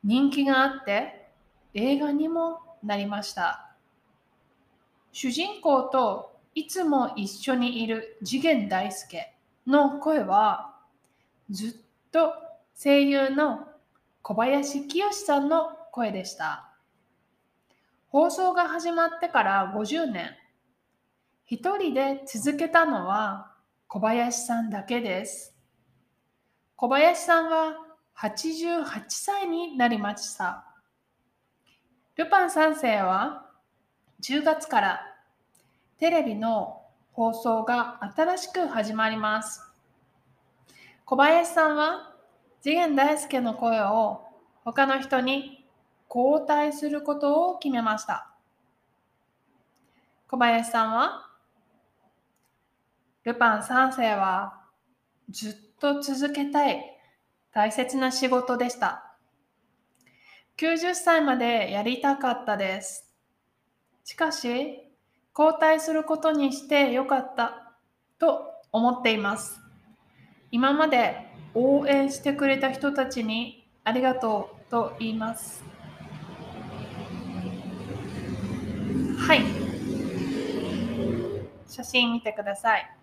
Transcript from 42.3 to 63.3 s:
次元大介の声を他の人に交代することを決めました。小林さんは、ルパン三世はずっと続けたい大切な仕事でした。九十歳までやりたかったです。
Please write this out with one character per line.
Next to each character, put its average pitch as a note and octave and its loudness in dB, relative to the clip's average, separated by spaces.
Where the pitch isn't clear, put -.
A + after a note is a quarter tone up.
次 C#4+ 0
元 E4 2
大 D4 4
介 C#4+ -4
の A3+ -2
声 A3+ 0
を G#3 0
他 C4+ 2
の C4+ 0
人 C4 0
に C4+ -4
交 C#4 2
代 D4+ 2
す D4 -6
る D4 -4
こ D4 -2
と D4 2
を F4+ -6
決 C#4 -4
め A#3+ 0
ま A3 0
し - -10
た。 - -8
小 C4 -4
林 A#3 4
さ A3+ 2
ん A3 -2
は、 C#4 0
ル A#3 -4
パ A3+ 4
ン G#3 -6
三 C4 2
世 A3+ 2
は F#3+ -2
ず G#3+ -10
っ G#3 -12
と C#4+ 0
続 C#4 -2
け C#4+ -2
た C#4+ 2
い F3 -4
大 A3 2
切 B3+ -2
な C4 0
仕 B3+ 0
事 B3 2
で B3 -2
し - -12
た。 - -4
九 D#4+ 2
十 F4 0
歳 E4 4
ま C4+ 2
で A#3 2
や G3+ -2
り B3 -2
た C#4 2
か C4+ 0
っ A#3+ -4
た G#3 0
で G3 -2
す。 - -14